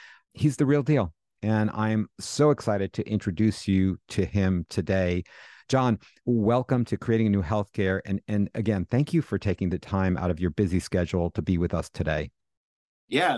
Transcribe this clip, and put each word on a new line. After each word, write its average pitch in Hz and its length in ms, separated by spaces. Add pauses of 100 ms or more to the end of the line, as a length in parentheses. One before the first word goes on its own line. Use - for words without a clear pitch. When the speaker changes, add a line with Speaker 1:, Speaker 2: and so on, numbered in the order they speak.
(340)
Speaker 1:
He's 143 240
the 143 100
real 143 160
deal. 120 280 (320)
And 107 260
I'm 107 400 (100)
so - 300
excited 101 440
to - 140
introduce 104 600
you 95 400
to 95 180
him 92 440
today. 90 540 (460)
John, 127 300 (260)
welcome 120 600
to - 120
Creating 113 300
a - 20
New 101 140
Healthcare. 95 640
And, 98 220
and 104 280
again, 101 340
thank 143 240
you 160 80
for - 160
taking 92 320
the 87 80
time 95 400
out 90 140
of 78 80
your 87 100
busy 90 300
schedule 87 520
to 82 120
be 87 160
with 85 160
us 80 160
today. 76 400 (760)
Speaker 2:
Yeah, 143 300